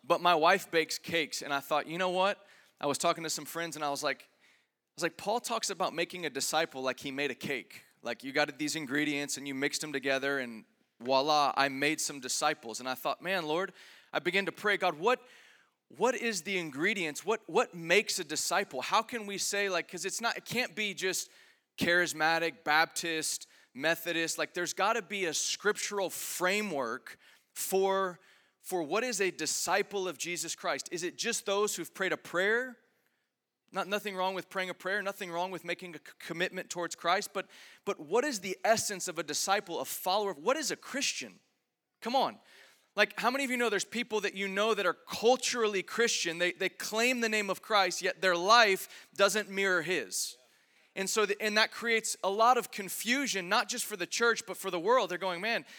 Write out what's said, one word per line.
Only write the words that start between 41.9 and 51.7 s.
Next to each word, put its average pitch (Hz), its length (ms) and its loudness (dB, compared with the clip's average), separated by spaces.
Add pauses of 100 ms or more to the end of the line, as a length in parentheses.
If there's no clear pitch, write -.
Come 233 140 -2
on. 151 220 2 (580)
Like, 208 240 4
how 220 100 2
many 269 140 0
of 247 80 0
you 254 60 0
know 240 120 2
there's 202 160 0
people 220 360 -2
that 190 140 -2
you 196 120 -4
know 208 260 2
that 196 120 0
are 170 100 2 (160)
culturally 220 720 2
Christian? 190 540 0
They, 175 160 2
they 185 160 -2
claim 233 500 0
the 226 100 2
name 214 200 0
of 180 120 -2
Christ, 190 400 4
yet 175 200 -2
their 185 160 6
life 202 500 6 (280)
doesn't 202 340 4
mirror 190 320 2
his. 147 540 -4 (600)
And 190 100 -4
so, 208 200 2
the, 202 120 -2
and 208 180 0
that 214 140 4